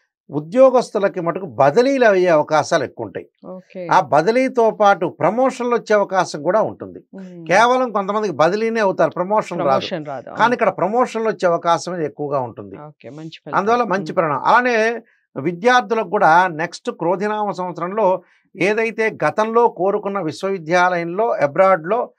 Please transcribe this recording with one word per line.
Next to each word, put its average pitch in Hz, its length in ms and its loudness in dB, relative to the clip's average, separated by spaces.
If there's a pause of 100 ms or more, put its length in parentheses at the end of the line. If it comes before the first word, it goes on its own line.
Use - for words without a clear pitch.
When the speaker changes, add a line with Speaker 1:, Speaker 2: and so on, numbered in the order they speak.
(300)
Speaker 1:
ఉద్యోగస్తులకి 196 920 2
మటుకు 170 240 -4
బదిలీలు 185 600 4
అయ్యే 185 240 4
అవకాశాలు 151 540 2
ఎక్కువ 143 220 -8
ఉంటాయి. 92 220 -12 (180)
Speaker 2:
ఓకే. 185 420 -16
Speaker 1:
ఆ 160 120 4
బదిలీతో 226 720 2
పాటు 202 340 2 (140)
ప్రమోషన్లు 240 560 0
వచ్చే 226 200 -2
అవకాశం 190 480 0
కూడా 185 180 2
ఉంటుంది. 98 380 -8 (160)
Speaker 2:
మ్మ్. 180 320 -18
Speaker 1:
కేవలం 240 440 2
కొంతమందికి 202 420 -2
బదిలీనే 214 460 0
అవుతారు, 185 320 2
ప్రమోషన్ 185 480 -4
రాదు. 151 80 0
Speaker 2:
ప్రమోషన్ 139 380 -2
రాదు, 135 200 -12
Speaker 1:
కానీ - 160 -6
Speaker 2:
అవును. 240 120 2
Speaker 1:
ఇక్కడ 226 160 0
ప్రమోషన్లు 220 600 -2
వచ్చే 190 180 -2
అవకాశం 170 440 0
అనేది 170 160 -4
ఎక్కువగా 143 320 -6
ఉంటుంది. 104 360 -10 (120)
Speaker 2:
ఓకే, - 220 -20
మంచి 156 360 -16
ఫలితం. 151 140 -4
Speaker 1:
అందువల్ల 233 240 0
మంచి 190 280 -4
Speaker 2:
మ్మ్. 175 60 -8
Speaker 1:
పరిణామం. 151 260 0
అలానే 226 580 2 (460)
విద్యార్థులకు 208 640 0
కూడా 185 380 4
నెక్స్ట్ 170 440 -8
క్రోధినామ 202 600 -4
సంవత్సరంలో 180 720 -2 (340)
ఏదైతే 214 680 -2
గతంలో 226 440 2
కోరుకున్న 196 520 -2
విశ్వవిద్యాలయంలో, 180 1120 -2 (160)
అబ్రాడ్‌లో 190 720 2